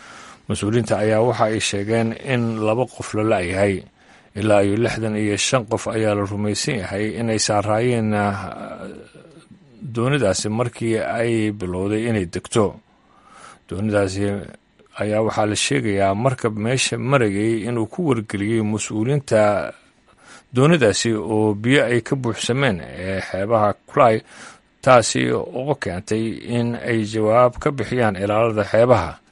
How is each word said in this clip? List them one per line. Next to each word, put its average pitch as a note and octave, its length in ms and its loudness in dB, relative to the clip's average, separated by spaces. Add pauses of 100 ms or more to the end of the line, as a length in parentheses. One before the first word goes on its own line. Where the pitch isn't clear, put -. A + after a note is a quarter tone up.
(460)
Mas-uuliyiinta G#2+ 560 0
ayaa A2 240 2
waxa A#2 240 2
ay A2 120 -2
sheegeen A2+ 600 0
in A#2 400 -2
laba A2 240 0
qof - 320 -8
la G#2+ 80 0
la'yahay. F#2+ 560 0 (560)
Ilaa G#2 240 4
iyo G2+ 160 2
lixdan A2 400 -2
iyo G#2 240 0
shan B2+ 240 0
qof G#2+ 240 -4
ayaa G#2+ 260 0
la G2+ 140 -2
rumaysan G#2 560 -4
yahay G2+ 320 -4
inay A2+ 240 -2
saaraayeen, G#2+ 720 0
ah, G2+ 400 -2 (1300)
doonidaasi A#2 720 0
markii A2+ 480 -2
ay A2+ 560 -2
bilowday G2+ 560 -2
inay F#2+ 160 0
degto. F#2 480 -2 (960)
Doonidaasi G2+ 500 0 (720)
ayaa G#2+ 280 0
waxaa G#2+ 240 0
la G#2 100 0
sheegayaa G2 580 0
markab A#2+ 440 -2
meesha A#2 400 -2
marayay A2+ 540 0 (140)
inuu A#2 200 -2
ku - 200 -8
wargeliyey A2 560 -2
mas-uuliyiinta G#2+ 1080 0 (800)
doonidaasi B2+ 640 4
oo G#2+ 400 0
biyo B2 300 2
ay A#2+ 160 0
ka - 160 -4
buuxsameen A#2+ 640 -2
ee F#2 400 -6
xeebaha G#2 480 0 (180)
Kulai, A#2+ 300 6 (680)
taasi B2+ 480 4
oo B2+ 440 -2
keentay G#2 500 -4 (340)
in A#2+ 160 -2
ay A2+ 300 -2
jawaab A2 540 4
ka D3+ 120 0
bixiyaan A#2 460 0
ilaalada G#2 480 2
xeebaha. A2 480 4 (200)